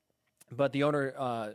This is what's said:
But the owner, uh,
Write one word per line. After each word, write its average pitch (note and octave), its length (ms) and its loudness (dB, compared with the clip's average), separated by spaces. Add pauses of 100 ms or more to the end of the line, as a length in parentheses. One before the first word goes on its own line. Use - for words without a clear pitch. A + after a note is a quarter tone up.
(520)
But B2+ 200 0
the C#3 120 2
owner, C#3+ 340 2
uh, A#2 360 -4